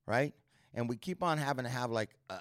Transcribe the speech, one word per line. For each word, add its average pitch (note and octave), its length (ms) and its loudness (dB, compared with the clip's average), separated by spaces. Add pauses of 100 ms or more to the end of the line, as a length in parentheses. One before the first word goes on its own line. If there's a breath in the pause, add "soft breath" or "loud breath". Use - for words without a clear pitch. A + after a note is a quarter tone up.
right? C3+ 280 2 (400 soft breath)
And A#2+ 140 0
we A#2+ 80 -2
keep F3+ 260 -4
on D#3+ 160 4
having C#3 260 0
to A#2+ 60 -4
have, B2 200 -2
like, A2 200 0 (180)
a, F#2 120 -8